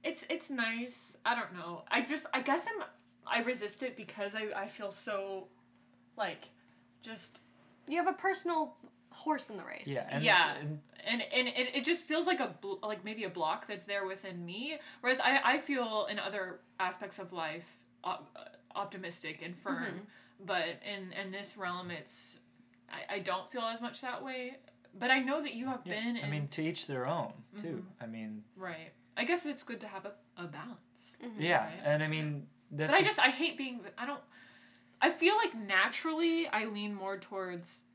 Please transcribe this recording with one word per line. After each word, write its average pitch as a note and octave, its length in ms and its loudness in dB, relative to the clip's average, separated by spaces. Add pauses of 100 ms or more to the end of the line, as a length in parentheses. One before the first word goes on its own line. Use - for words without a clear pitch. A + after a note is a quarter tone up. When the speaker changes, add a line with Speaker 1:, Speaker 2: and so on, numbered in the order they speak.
Speaker 1:
it's, - 260 -4
it's E4 200 -2
nice. A#3+ 640 -2 (100)
I A#3 80 6
don't G3+ 200 -2
know. E3+ 360 -8
I B3 120 4
just, D4 320 -2
I C4 80 2
guess C#4+ 260 2
I'm, A4 160 -4 (420)
I A#3+ 160 2
resist A3+ 420 -4
it B3 120 -4
because G3+ 400 -6
I, G#3+ 200 -4
I G3 120 -4
feel G#3 240 -8
so, G3 560 -6 (720)
like, F#3 260 -2 (580)
just - 400 -12 (460)
Speaker 2:
You D4+ 100 0
have F4 100 4
a F#4 60 4
personal F4 640 0 (360)
horse - 380 -2
in G#3+ 80 -10
the - 60 -8
race. - 240 -10
Speaker 3:
Yeah, C3+ 220 0
and, C#3+ 140 0
Speaker 1:
Yeah. E3+ 360 8
Speaker 3:
and D3 200 -4 (260)
Speaker 1:
And, A#3 160 2 (120)
and B3 140 4
it, B3+ 300 0
it A#3+ 80 -2
just E4+ 180 2
feels D#4 240 2
like - 140 4
a F3+ 200 0
bl-, G3 220 -4
like, G#3+ 220 -4
maybe G#3+ 180 -4
a F#3+ 60 -2
block E3+ 360 0
that's G3+ 200 -8
there G3+ 200 0
within F#3 400 -6
me. B3 320 -6 (240)
Whereas B3+ 200 4
I, C4 220 8
I B3+ 160 8
feel A#3 520 2
in G#3 80 -2
other G3 400 -4 (220)
aspects F#3 360 -2
of F3+ 160 -10
life E3 320 -4 (380)
op-, E3+ 240 -4 (480)
optimistic E3+ 680 -6
and F3 160 -8
firm. - 280 -2
Speaker 2:
Mm-hmm. - 600 -10
Speaker 1:
But F3+ 200 2 (200)
in, G3 280 -6
in G3 180 -6
this G3 260 -8
realm, F3+ 340 -4
it's, - 440 -10 (560)
I, - 240 -6
I G3 40 -2
don't F#3+ 300 -2
feel B3 140 -2
as A3+ 180 -2
much - 200 -6
that B3 220 -4
way. B3+ 340 -6 (420)
But A#3+ 120 2
I C4+ 80 10
know C4+ 220 2
that C#4 120 -4
you A#3 140 -4
have C4 180 -2
Speaker 3:
Yeah, F3+ 160 -2
Speaker 1:
been A#3 220 0
Speaker 3:
I C#3+ 60 0
mean, D3 140 2
Speaker 1:
in C#3+ 60 -2
Speaker 3:
to - 120 -2
each D#3+ 260 0
their C3 200 0
own, C#3 240 0 (300)
too. E3 60 -6 (340)
Speaker 1:
Mm-hmm. - 20 -8
Speaker 3:
I A2+ 40 -8
mean, G#2+ 360 -8 (140)
Speaker 1:
Right. E3 340 -8 (260)
I A#3 80 2
guess E4+ 200 2
it's D4 180 -6
good A3+ 180 -8
to G#3+ 60 -10
have F#3+ 180 -10
a, G3+ 80 -8 (240)
a F3 100 -6
balance, D3+ 320 -10 (440)
Speaker 2:
Mm-hmm. A3 180 -6
Speaker 3:
Yeah, D#3 240 6
Speaker 1:
right? - 200 -8
Speaker 3:
and D3+ 180 6
I D#3 40 2
mean, D3+ 400 0 (240)
Speaker 1:
But D3 80 -6
Speaker 3:
that's D#3 140 6
Speaker 1:
I F#4 60 10
Speaker 3:
the F#4+ 60 8
Speaker 1:
just, G#4+ 140 4
I C4 100 8
hate D4+ 280 0
being B3 260 -4
the, G3+ 140 -10
I A#3+ 80 -4
don't, - 140 -4 (840)
I D#4+ 80 10
feel F4+ 280 6
like A4+ 180 4
naturally D#4 920 4
I G#3+ 180 2
lean G#3 280 -2
more G3 240 -4
towards F3+ 640 -6 (120)